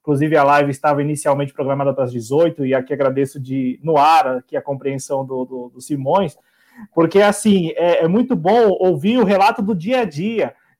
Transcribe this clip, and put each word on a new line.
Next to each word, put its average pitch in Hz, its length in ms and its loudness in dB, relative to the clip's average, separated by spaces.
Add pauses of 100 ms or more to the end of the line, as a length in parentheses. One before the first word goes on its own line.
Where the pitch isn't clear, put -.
inclusive, 151 360 0
a 147 80 4
live 143 260 2
estava 143 320 -2
inicialmente 143 500 -2
programada 139 400 -2
para 135 120 -2
as 120 80 -6
dezoito, 139 540 -2
e 131 80 0
aqui 131 180 -4
agradeço 135 460 -2
de, 131 440 -6
no 156 140 0
ar 143 420 2
aqui - 180 -10
a 135 60 -4
compreensão 135 640 -6
do, 127 200 -6
do, 127 300 -14
do 127 60 -20
Simões, 147 560 -2 (560)
porque, 165 280 2
assim, 202 560 2
é, 170 280 2
é 165 40 2
muito 247 260 0
bom 196 460 2
ouvir 185 380 0
o 233 60 4
relato 202 380 2
do 208 120 -2
dia 208 260 -2
a 233 40 0
dia, 190 500 -4 (260)